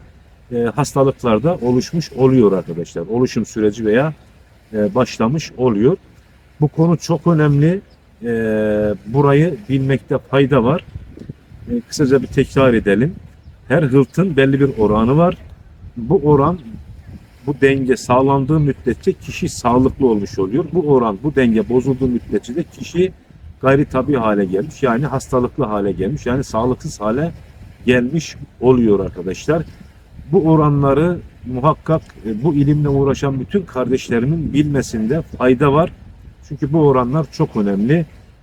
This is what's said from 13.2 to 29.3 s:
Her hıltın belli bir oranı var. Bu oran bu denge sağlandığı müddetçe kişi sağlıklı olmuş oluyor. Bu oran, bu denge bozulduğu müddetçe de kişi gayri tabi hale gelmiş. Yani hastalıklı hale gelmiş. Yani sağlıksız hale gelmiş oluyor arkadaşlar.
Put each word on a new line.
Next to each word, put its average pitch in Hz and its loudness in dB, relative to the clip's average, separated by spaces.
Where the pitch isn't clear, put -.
Her 156 2
hıltın 139 2
belli 135 4
bir 135 0
oranı 110 2
var. 170 2
Bu 120 -2
oran 147 2
bu 143 -4
denge 135 2
sağlandığı 135 2
müddetçe 139 -2
kişi - -6
sağlıklı 131 0
olmuş 104 0
oluyor. 107 -2
Bu 175 0
oran, 123 2
bu 147 -4
denge 113 2
bozulduğu 127 0
müddetçe 117 -4
de 170 -4
kişi 175 -4
gayri 147 4
tabi 131 -2
hale 107 0
gelmiş. 95 -6
Yani 123 0
hastalıklı - -2
hale 104 -2
gelmiş. 98 -6
Yani 127 -2
sağlıksız 123 -4
hale 135 -2
gelmiş 123 0
oluyor 117 4
arkadaşlar. 92 -4